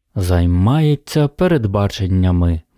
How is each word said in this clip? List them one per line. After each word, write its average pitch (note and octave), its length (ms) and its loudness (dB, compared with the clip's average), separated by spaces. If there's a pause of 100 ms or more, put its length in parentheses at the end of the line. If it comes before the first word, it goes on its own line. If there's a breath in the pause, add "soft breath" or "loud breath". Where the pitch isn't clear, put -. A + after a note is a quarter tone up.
(140)
займається G#2 1120 0
передбаченнями F#2+ 1300 0 (140)